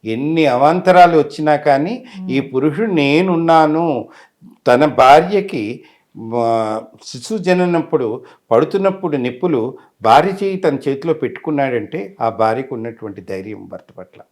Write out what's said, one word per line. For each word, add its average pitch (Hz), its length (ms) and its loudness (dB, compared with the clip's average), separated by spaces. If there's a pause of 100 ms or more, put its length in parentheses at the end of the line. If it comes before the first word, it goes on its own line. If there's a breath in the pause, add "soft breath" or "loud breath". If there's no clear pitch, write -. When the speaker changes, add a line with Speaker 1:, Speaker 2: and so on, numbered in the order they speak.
Speaker 1:
ఎన్ని 147 400 -2
అవాంతరాలు 170 720 4
వచ్చినా 151 380 0
కానీ 147 500 -2 (140 loud breath)
Speaker 2:
మ్మ్. 185 100 -12
Speaker 1:
ఈ 135 100 -2
పురుషుడు 147 520 -2
నేనున్నాను, 160 1160 0 (600 soft breath)
తన 127 180 4
భార్యకి, 143 1000 2 (520 soft breath)
ఆ, 113 460 0 (220)
శిశువు 170 340 -10
జననప్పుడు 170 880 -2 (280 loud breath)
పడుతున్నప్పుడు 180 680 0
నిప్పులు 127 600 -4 (240 loud breath)
భార్య 147 320 4 (100)
చేయి 196 140 -4
తన 156 200 -2 (100)
చేతిలో 143 260 -4
పెట్టుకున్నాడంటే 143 1080 -6
ఆ 113 80 0
భార్యకు 113 460 -2
ఉన్నటువంటి 110 460 -12
ధైర్యం 98 440 -12
భర్త 92 220 -20 (100)
పట్ల. - 240 -20 (100)